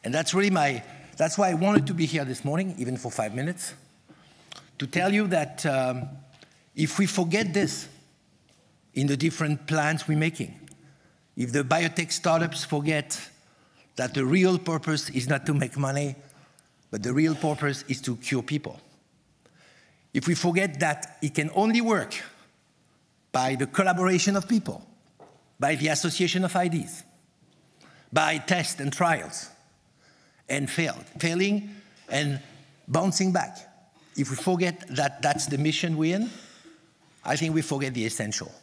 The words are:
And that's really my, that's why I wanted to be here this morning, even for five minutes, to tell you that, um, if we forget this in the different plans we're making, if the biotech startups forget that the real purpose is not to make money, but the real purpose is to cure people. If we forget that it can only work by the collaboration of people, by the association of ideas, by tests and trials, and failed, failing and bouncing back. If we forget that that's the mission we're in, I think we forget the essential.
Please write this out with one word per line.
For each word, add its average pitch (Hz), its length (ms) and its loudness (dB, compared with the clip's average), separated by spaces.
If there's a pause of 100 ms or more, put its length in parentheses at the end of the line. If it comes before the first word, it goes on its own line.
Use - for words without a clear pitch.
And - 120 -4
that's 160 200 0
really 196 160 4
my, 143 320 2 (340)
that's 160 200 2
why 196 140 4
I 175 40 2
wanted 185 340 6
to 190 60 -2
be 165 120 2
here 143 180 0
this 127 200 -6
morning, 170 340 0
even 123 180 -2
for 120 140 -6
five 107 240 -4
minutes, 160 400 -6 (1040)
to 139 80 -6
tell 180 260 2
you 208 160 4
that, 156 380 0
um, 127 420 0 (680)
if 151 240 0
we 196 80 6
forget 185 460 0
this 180 360 0 (1040)
in 139 140 0
the 139 80 2
different 151 500 -2
plans 156 420 0
we're 156 80 2
making, 156 380 -2 (840)
if 120 160 -2
the 139 120 2
biotech 165 480 0
startups 165 520 0
forget 147 560 -2 (760)
that 127 180 -4
the 135 100 2
real 180 340 4
purpose 160 520 -2
is 127 180 -2
not 139 160 0
to 156 80 0
make 139 240 0
money, 139 400 -2 (720)
but 104 120 -6
the 120 100 -4
real 156 220 4
purpose 143 540 -2
is 135 120 -4
to 120 160 -4
cure 127 260 -2
people. - 380 -6 (1300)
If 135 120 0
we 170 80 4
forget 170 460 0
that - 400 -2
it 147 140 -4
can 156 200 0
only 220 280 4
work 214 320 0 (1160)
by 131 240 0
the 135 100 0
collaboration 185 680 4
of 190 120 -4
people, - 380 -2 (720)
by 143 160 2
the 147 140 0
association 170 560 0
of 175 100 -2
ideas, 175 480 0 (1120)
by 156 260 2
tests - 420 0
and 139 120 -2
trials, 151 580 -2 (1000)
and 139 220 -2
failed, - 340 -2 (140)
failing 190 500 0 (400)
and 139 300 -2 (480)
bouncing 185 460 2
back. - 240 -2 (600)
If 135 140 -2
we 135 60 -6
forget 175 540 0
that 139 300 -2
that's 147 260 0
the 143 120 -2
mission 156 380 0
we're 160 180 2
in, 220 160 -2 (960)
I 139 100 0
think 160 200 0
we 156 80 2
forget 139 320 -2
the 117 100 0
essential. 104 480 -4 (100)